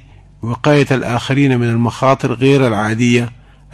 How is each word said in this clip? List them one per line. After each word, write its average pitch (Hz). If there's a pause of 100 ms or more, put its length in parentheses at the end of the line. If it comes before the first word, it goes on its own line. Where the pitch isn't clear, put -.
(420)
وقاية 139
الآخرين 131
من 117
المخاطر 120
غير 135
العادية 117 (420)